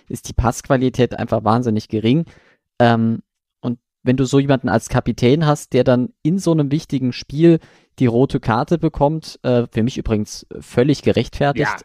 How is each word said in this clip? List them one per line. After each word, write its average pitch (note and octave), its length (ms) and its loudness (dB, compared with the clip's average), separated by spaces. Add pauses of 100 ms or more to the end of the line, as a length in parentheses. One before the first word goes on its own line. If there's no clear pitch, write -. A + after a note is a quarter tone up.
ist - 220 -12
die - 20 -14
Passqualität B2 880 0
einfach A2 260 -2
wahnsinnig A2 440 0
gering. A#2 360 0 (540)
Ähm, A2+ 420 2 (400)
und A#2+ 180 -6 (240)
wenn B2+ 140 0
du C3 80 0
so C#3 140 2
jemanden C3+ 320 0
als A2+ 180 0
Kapitän B2+ 560 0
hast, D3 300 -2
der B2 100 4
dann B2 380 0
in F3 160 0
so E3+ 140 0
einem D3 180 0
wichtigen C3 420 -4
Spiel D#3+ 460 2 (400)
die C3 80 2
rote B2 340 0
Karte C#3 380 -2
bekommt, D#3 640 -2
äh, A#2+ 280 0
für A2 120 -2
mich A#2+ 160 -4
übrigens - 480 -4 (120)
völlig - 440 0
gerechtfertigt, A#2+ 840 -2